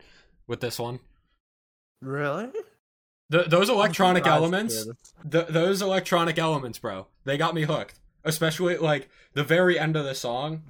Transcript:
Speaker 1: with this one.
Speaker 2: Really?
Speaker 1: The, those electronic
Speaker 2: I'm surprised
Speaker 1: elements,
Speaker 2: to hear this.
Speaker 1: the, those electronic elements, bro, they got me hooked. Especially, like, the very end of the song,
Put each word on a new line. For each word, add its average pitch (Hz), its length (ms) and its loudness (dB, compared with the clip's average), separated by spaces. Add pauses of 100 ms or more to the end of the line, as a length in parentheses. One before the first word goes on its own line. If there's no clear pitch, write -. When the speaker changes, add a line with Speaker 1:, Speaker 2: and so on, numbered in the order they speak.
(480)
Speaker 1:
with 117 120 -6
this 120 180 -6
one. 123 220 -6 (1000)
Speaker 2:
Really? 143 500 -6 (800)
Speaker 1:
The, 170 140 2
those 175 260 4
electronic 185 540 4
Speaker 2:
I'm 175 40 4
surprised 156 140 6
Speaker 1:
elements, 196 380 0
Speaker 2:
to - 60 -6
hear 113 80 -12
this. - 200 -20 (340)
Speaker 1:
the, - 40 -8
those 180 300 2
electronic 180 560 0
elements, 147 400 -2
bro, 98 300 -10 (160)
they 135 140 -2
got 165 180 0
me 156 80 0
hooked. 147 360 -4 (280)
Especially, 165 500 0
like, 147 300 0 (260)
the 147 100 -2
very 175 340 4
end 156 180 0
of 151 80 -2
the 135 120 -6
song, 143 540 -6